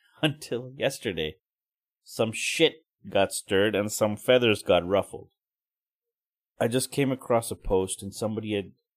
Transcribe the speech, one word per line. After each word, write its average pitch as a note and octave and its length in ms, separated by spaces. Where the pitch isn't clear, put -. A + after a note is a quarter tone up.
<laughs> - 200
until C3 560
yesterday. F2+ 580
Some - 260
shit - 500
got G2 240
stirred G2+ 400
and G2+ 180
some G#2+ 240
feathers A#2+ 460
got F2 260
ruffled. - 420
I A#2+ 80
just B2+ 240
came C3+ 200
across A#2+ 380
a G2+ 60
post F#2+ 480
and G2 100
somebody G#2+ 400
had G2+ 200